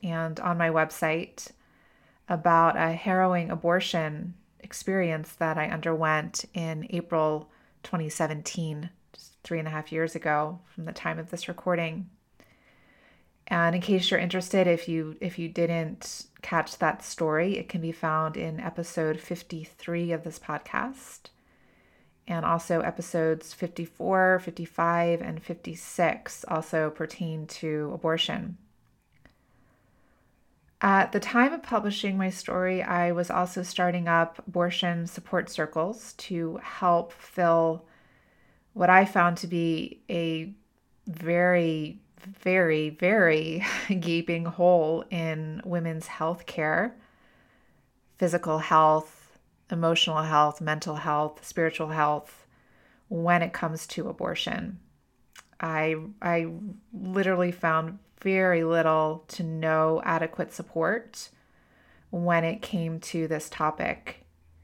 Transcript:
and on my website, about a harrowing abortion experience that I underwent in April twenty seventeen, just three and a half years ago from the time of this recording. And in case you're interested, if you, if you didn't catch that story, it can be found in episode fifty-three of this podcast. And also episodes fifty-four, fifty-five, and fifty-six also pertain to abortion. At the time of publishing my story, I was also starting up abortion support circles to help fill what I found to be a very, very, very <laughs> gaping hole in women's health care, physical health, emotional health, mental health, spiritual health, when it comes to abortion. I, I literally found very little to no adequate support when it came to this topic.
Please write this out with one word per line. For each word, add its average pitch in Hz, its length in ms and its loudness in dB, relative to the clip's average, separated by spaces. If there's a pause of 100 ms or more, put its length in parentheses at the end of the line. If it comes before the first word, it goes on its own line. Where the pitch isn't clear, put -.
and 165 340 -4
on 175 180 0
my 170 140 4
website, 160 800 -2 (800)
about 165 480 6
a 165 160 2
harrowing 185 580 2
abortion 170 840 -2 (260)
experience 170 720 -2
that 160 260 -2
I 151 100 -2
underwent 160 760 0 (100)
in 160 360 -6
April 156 600 0 (320)
twenty 160 260 -4
seventeen, 156 840 -4 (220)
just - 200 -20 (100)
three 165 160 -4
and 156 80 -4
a 156 60 -6
half 156 180 -8
years 160 240 -2
ago 156 460 -2 (120)
from 165 120 -12
the 165 80 -10
time 160 260 -6
of 165 120 -10
this - 180 -8
recording. 175 600 -4 (1400)
And 170 280 2
in 180 40 0
case 185 300 2
you're 185 80 2
interested, 180 480 2
if 170 220 2
you, 160 320 -4
if 175 180 -6
you 165 100 -6
didn't 165 800 -4 (160)
catch - 360 -2
that - 260 0
story, 165 520 0
it - 120 -8
can 175 120 -4
be 165 120 -4
found 156 440 -2
in 160 220 -6
episode 165 600 -4
fifty-three 170 920 -6
of 160 140 -4
this 160 160 -12
podcast. - 880 -6 (960)
And 165 180 -4
also 165 360 0
episodes 160 760 -2
fifty-four, 185 880 2
fifty-five, 170 800 0
and 160 180 -8
fifty-six - 1080 -4
also 160 420 -2
pertain 160 560 -6
to 151 480 -6
abortion. 160 640 -2 (2250)
At 196 320 4
the 208 80 0
time 247 320 2
of 320 100 -8
publishing 208 560 -2
my 185 120 0
story, 185 520 -2
I 175 300 2
was 175 180 -2
also 180 320 -2
starting 180 460 0
up 165 400 2
abortion 175 580 0
support 175 420 -4
circles 165 680 -4
to 165 500 -6
help 175 480 2
fill 165 720 2 (880)
what 180 180 4
I 185 140 10
found 175 340 4
to 185 80 -8
be 165 540 -2 (100)
a 165 420 -4 (540)
very, 165 920 2 (420)
very, 160 480 4
very 165 720 4 (240)
<laughs> 190 120 0
gaping 170 460 -2
hole 170 640 4
in 156 540 -4
women's 165 440 -4
health 165 380 -4
care, 170 500 0 (1200)
physical 170 400 2
health, 156 800 4 (320)
emotional 165 520 2
health, 151 380 4
mental 156 360 -2
health, 151 500 -2
spiritual 160 420 -2
health, 151 580 -2 (640)
when 170 340 2
it 175 100 -4
comes 160 340 -6
to - 220 -6
abortion. - 720 -6 (800)
I, 160 360 0 (240)
I 170 280 0 (440)
literally 185 600 0
found 165 480 0 (220)
very 185 420 4
little 160 640 4
to - 160 -6
no 160 600 2
adequate 165 480 -2
support 180 760 -4 (800)
when 170 320 2
it 165 200 -2
came 165 360 -4
to 160 300 -4
this 156 220 -4
topic. - 720 -4 (400)